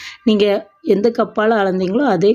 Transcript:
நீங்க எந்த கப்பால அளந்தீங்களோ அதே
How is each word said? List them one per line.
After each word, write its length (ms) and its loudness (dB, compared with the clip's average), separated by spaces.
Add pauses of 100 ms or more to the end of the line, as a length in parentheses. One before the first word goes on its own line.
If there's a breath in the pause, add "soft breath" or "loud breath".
(240 loud breath)
நீங்க 220 2 (420)
எந்த 220 2
கப்பால 500 0
அளந்தீங்களோ 480 -2
அதே 260 2